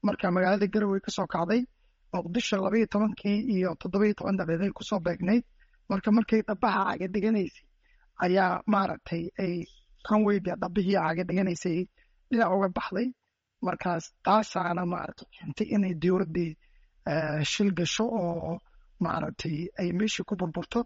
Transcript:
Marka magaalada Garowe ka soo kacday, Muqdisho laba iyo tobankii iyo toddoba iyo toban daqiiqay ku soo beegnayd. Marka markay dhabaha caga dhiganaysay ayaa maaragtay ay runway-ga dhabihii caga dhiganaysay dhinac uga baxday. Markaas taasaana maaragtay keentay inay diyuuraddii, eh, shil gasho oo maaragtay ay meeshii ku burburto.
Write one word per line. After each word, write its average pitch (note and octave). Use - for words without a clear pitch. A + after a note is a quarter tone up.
Marka G3+
magaalada F#3
Garowe G3+
ka -
soo F#3+
kacday, F3
Muqdisho F#3
laba G3
iyo A3
tobankii G#3
iyo F#3
toddoba G3+
iyo G#3
toban F#3+
daqiiqay F3+
ku -
soo G3+
beegnayd. F3
Marka F#3+
markay A3
dhabaha G#3
caga G3
dhiganaysay G3+
ayaa F3+
maaragtay F3+
ay F3+
runway-ga G#3
dhabihii F#3+
caga E3
dhiganaysay F3
dhinac A#3
uga G3
baxday. F#3+
Markaas E3+
taasaana F3+
maaragtay -
keentay -
inay G3
diyuuraddii, E3+
eh, D3+
shil G3+
gasho F3
oo F3
maaragtay D#3+
ay F3
meeshii G#3
ku -
burburto. F3